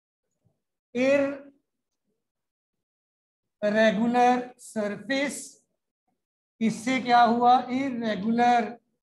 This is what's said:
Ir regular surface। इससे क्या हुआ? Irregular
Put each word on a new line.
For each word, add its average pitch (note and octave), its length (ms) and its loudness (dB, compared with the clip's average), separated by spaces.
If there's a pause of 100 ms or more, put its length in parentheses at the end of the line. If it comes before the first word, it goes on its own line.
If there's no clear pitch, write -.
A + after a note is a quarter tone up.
(1080)
Ir - 2750 -8
regular A3+ 760 2 (200)
surface। A3+ 800 -6 (1200)
इससे A#3+ 400 -2
क्या A#3+ 220 4
हुआ? A#3+ 400 4
Irregular A#3+ 1160 -2 (380)